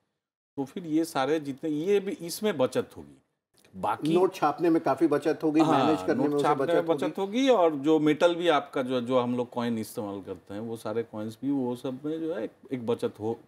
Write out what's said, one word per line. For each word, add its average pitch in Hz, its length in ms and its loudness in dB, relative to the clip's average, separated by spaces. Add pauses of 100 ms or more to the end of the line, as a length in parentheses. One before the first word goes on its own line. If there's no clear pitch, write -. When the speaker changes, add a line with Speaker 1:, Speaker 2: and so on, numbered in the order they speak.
(580)
Speaker 1:
तो 139 80 -4
फिर 180 200 -12
ये 160 200 0
सारे 147 340 0
जितने, 139 300 -8
ये 170 300 0
भी, 196 120 -4
इसमें 170 460 -4
बचत 127 400 0
होगी। 71 240 -20 (540)
बाकी 110 380 -2
Speaker 2:
नोट 180 220 4
छापने 156 340 2
में 160 140 4
काफ़ी 147 240 2
बचत 143 360 2
होगी, 156 180 4
Speaker 1:
हाँ, 151 240 4
Speaker 2:
मैनेज 151 140 2
करने 123 220 0
Speaker 1:
नोट 147 80 2
Speaker 2:
में 147 60 -2
उसे 143 80 2
Speaker 1:
छापने 147 300 2
में 170 120 2
Speaker 2:
बचत 160 180 0
Speaker 1:
बचत 175 160 -4
Speaker 2:
होगी। 208 280 0
Speaker 1:
होगी - 20 6
और 175 260 6
जो 151 240 4
मेटल 151 360 4
भी 175 120 0
आपका 143 340 2
जो, 127 200 -2
जो 123 180 2
हम 123 180 0
लोग 123 120 -4
कॉइन 120 280 -4
इस्तेमाल 101 440 -8
करते 92 320 -12
हैं, 101 80 -8
वो 117 140 -8
सारे 113 280 -6
कॉइन्स 110 400 -10
भी, 139 80 -2
वो 123 240 -2
सब 127 300 -8
में 156 140 -6
जो 160 160 -6
है 214 80 -6
एक, 196 80 -10 (220)
एक 123 140 -6
बचत 117 320 -2
हो, 113 280 -4